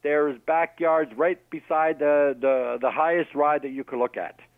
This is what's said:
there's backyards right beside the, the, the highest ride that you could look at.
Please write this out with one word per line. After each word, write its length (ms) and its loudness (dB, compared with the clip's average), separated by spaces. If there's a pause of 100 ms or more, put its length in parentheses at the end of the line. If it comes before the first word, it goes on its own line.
there's 440 0
backyards 680 0
right 220 0 (120)
beside 480 -2
the, 420 2
the, 400 0
the 100 2
highest 440 -2
ride 280 0
that 80 -8
you 140 -10
could 140 -8
look 180 -2
at. 220 -10 (200)